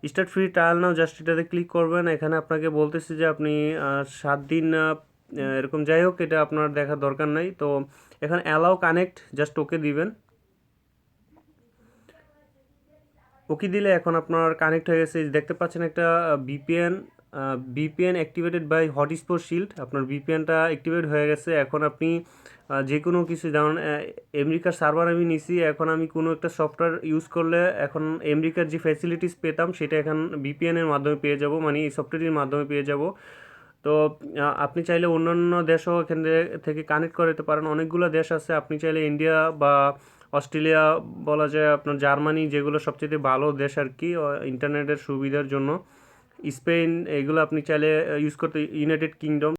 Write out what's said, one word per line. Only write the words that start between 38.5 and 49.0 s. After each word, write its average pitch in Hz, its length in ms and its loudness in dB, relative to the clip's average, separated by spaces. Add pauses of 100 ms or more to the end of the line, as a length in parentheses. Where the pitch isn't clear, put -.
আপনি 151 260 -4
চাইলে 160 260 0
ইন্ডিয়া 156 460 2
বা 143 460 4 (360)
অস্ট্রেলিয়া 156 640 4
বলা 151 480 -2
যায়, 151 260 4
আপনার 147 240 -2
জার্মানি, 147 520 2
যেগুলো 147 300 0
সবচেয়ে 147 380 -4
ভালো 139 340 2
দেশ 139 260 -2
আর 143 80 0 (120)
কি, 175 180 -4
আহ, 147 280 -4
ইন্টারনেটের 143 540 -2
সুবিধার 139 500 -2
জন্য। 139 360 -2 (680)
স্পেন, 170 560 0
এগুলো 151 340 0
আপনি 156 200 0
চাইলে, 156 440 2
আহ, 151 120 -4
ইউজ 147 180 -2
করতে, 156 360 -4
ইউনাইটেড 156 480 0